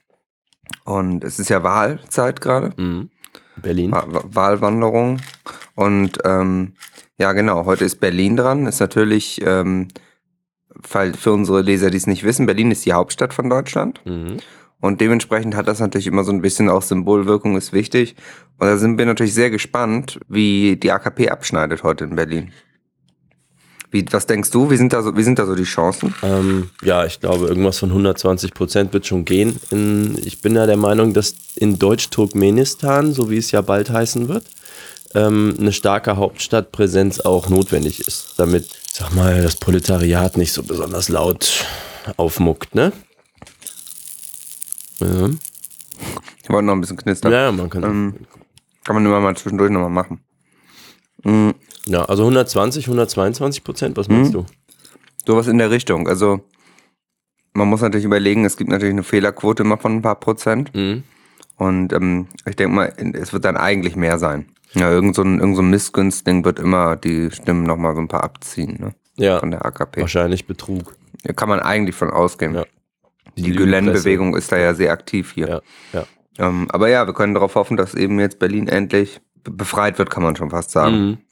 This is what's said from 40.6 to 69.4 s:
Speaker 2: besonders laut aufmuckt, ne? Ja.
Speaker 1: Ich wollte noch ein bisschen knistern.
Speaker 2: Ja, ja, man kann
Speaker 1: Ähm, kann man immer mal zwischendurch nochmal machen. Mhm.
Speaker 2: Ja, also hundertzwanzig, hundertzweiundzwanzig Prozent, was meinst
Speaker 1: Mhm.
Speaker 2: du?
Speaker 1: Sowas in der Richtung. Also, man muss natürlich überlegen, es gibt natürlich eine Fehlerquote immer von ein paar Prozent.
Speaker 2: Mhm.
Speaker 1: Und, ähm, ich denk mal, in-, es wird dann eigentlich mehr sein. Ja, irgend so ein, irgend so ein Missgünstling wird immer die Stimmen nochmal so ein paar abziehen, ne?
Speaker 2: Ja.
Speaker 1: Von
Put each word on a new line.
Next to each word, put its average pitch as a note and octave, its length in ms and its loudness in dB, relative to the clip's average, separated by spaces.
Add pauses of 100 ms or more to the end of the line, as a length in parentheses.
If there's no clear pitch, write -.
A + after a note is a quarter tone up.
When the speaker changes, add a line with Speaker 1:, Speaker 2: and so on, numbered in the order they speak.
Speaker 2:
besonders E2+ 480 -6
laut E2+ 560 -2 (500)
aufmuckt, E2+ 600 -2
ne? D#3+ 180 2 (2000)
Ja. F#2 300 0 (1120)
Speaker 1:
Ich - 60 -10
wollte G#2 160 2
noch G2+ 80 2
ein F#2+ 80 0
bisschen F2+ 160 -8
knistern. G2 340 -2
Speaker 2:
Ja, B2+ 140 4
ja, B2 60 2
man F2+ 180 -4
kann F2+ 140 -6
Speaker 1:
Ähm, G#2 300 -2 (680)
kann G#2+ 120 -2
man G#2+ 100 2
immer G#2 140 4
mal G2 160 2
zwischendurch G2+ 360 0
nochmal F2+ 180 0
machen. F2+ 320 -4 (1040)
Mhm. G#2+ 300 4 (320)
Speaker 2:
Ja, F2 200 0
also G2+ 200 2
hundertzwanzig, B2 600 2
hundertzweiundzwanzig A#2+ 760 -2
Prozent, - 340 -6
was G2 100 -2
meinst A#2 260 4
Speaker 1:
Mhm. G2+ 60 -4
Speaker 2:
du? F2+ 60 -6 (800)
Speaker 1:
Sowas A2+ 220 2
in A#2 100 4
der A2+ 140 4
Richtung. F2+ 360 0
Also, G2 340 2 (1120)
man G2+ 140 2
muss G#2+ 140 2
natürlich G#2+ 240 0
überlegen, G2+ 400 2
es F#2+ 120 -2
gibt - 120 -4
natürlich G2+ 240 0
eine F#2+ 100 -2
Fehlerquote G#2 600 0
immer G#2+ 140 2
von A2 200 -2
ein A2+ 40 -4
paar A2 180 0
Prozent. A2+ 560 -2
Speaker 2:
Mhm. G2+ 280 -4 (540)
Speaker 1:
Und, F#2 360 0
ähm, F2+ 340 0 (180)
ich G2 100 -8
denk G2 180 0
mal, G2 120 2 (120)
in-, - 160 -6
es - 200 -8
wird G2 120 -4
dann F#2 120 0
eigentlich F2+ 380 -2
mehr E2+ 220 0
sein. D2 300 -4 (260)
Ja, F2+ 180 2
irgend F#2 240 4
so G2 80 2
ein, F#2+ 160 2
irgend G2 160 2
so F#2 60 2
ein F2+ 80 4
Missgünstling F#2+ 760 0
wird - 140 0
immer F2 360 2
die E2 360 -2
Stimmen F2 320 -2
nochmal E2 320 -2
so D#2+ 60 -4
ein D#2+ 60 -4
paar - 160 -2
abziehen, - 560 -8
ne? G#2 140 -10 (240)
Speaker 2:
Ja. F#2+ 220 2
Speaker 1:
Von E2 120 -2